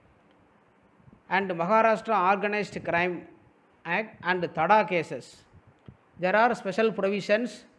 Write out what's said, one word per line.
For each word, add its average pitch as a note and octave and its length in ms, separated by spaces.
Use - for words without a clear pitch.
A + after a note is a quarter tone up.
and F#3+ 200
Maharashtra G#3 800
Organized G3+ 520
Crime E3+ 440
Act F#3+ 380
and F3+ 200
tada F3 460
cases, - 560
there F3+ 160
are A#3 200
special A3 360
provisions G#3 720